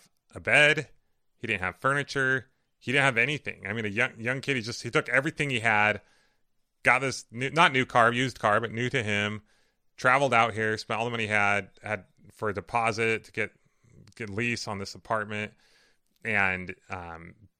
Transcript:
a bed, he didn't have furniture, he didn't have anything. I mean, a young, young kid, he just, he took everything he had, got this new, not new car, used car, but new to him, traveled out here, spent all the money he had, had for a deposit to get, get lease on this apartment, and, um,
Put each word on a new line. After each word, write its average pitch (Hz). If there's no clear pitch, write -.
a 95
bed, 143
he -
didn't 104
have 92
furniture, 135
he 123
didn't 139
have 131
anything. 123
I 101
mean, 113
a 107
young, 117
young 123
kid, 139
he 120
just, 113
he 120
took 139
everything 139
he 123
had, 107
got 127
this 131
new, 123
not 151
new 131
car, 117
used 127
car, 107
but 117
new 120
to 127
him, 104
traveled 131
out 113
here, 110
spent 107
all 117
the 120
money 113
he 104
had, 101
had 104
for 113
a 101
deposit 113
to -
get, 107
get 110
lease 117
on 101
this 98
apartment, 107
and, 92
um, 87